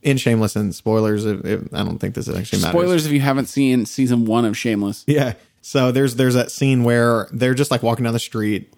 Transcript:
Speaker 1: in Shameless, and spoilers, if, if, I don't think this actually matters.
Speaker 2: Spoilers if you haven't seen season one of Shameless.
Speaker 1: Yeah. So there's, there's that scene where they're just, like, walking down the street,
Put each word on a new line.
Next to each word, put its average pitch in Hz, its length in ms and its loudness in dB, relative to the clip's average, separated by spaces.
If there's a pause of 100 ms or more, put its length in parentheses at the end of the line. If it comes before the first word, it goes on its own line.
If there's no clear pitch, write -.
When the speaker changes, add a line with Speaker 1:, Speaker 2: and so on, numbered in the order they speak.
Speaker 1:
in 139 160 2
Shameless, 113 380 2
and 104 180 -2
spoilers, 110 500 0
if, 104 200 -4
if, - 300 -6
I - 100 -4
don't - 140 -4
think 98 160 -6
this - 140 -6
actually - 320 -4
matters. 170 100 -2
Speaker 2:
Spoilers 170 360 2
if 147 60 0
you 143 80 2
haven't 135 260 0
seen 127 400 2
season 123 400 0
one 117 180 2
of 107 140 -2
Shameless. 104 480 -2
Speaker 1:
Yeah. 139 280 0 (280)
So 127 280 0
there's, 127 260 0
there's 127 180 2
that 123 160 0
scene 131 340 2
where 117 480 2
they're 127 220 0
just, 139 160 0
like, 120 120 0
walking 117 220 0
down 117 100 -2
the 117 40 0
street, 107 600 -4